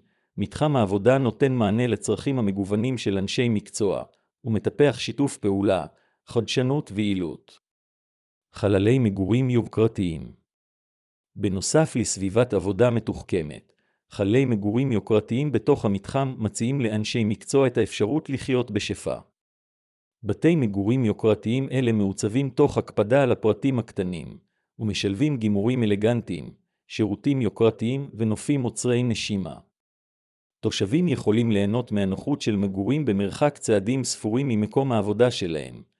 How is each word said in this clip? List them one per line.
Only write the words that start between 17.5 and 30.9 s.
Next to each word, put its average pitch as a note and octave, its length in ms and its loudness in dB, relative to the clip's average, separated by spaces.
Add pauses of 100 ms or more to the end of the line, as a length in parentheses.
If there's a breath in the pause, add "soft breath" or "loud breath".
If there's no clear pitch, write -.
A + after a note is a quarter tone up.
את B2 120 0
האפשרות A#2 520 0
לחיות B2 400 -2
בשפע. F#2+ 480 -4 (1040)
בתי D#3 340 2
מגורים A2+ 480 0
יוקרתיים A2 680 0
אלה B2+ 220 2
מעוצבים G#2+ 580 0
תוך C#3+ 280 2
הקפדה A2 440 2
על B2 100 2
הפרטים A#2 460 0
הקטנים, F2+ 600 -6 (400)
ומשלבים A2 580 0
גימורים A2 460 0
אלגנטיים, G#2 720 0 (320)
שירותים B2 560 -2
יוקרתיים A2+ 720 0
ונופים A2+ 480 0
עוצרי A#2+ 400 -2
נשימה. G2 520 -4 (1080)
תושבים A2+ 480 0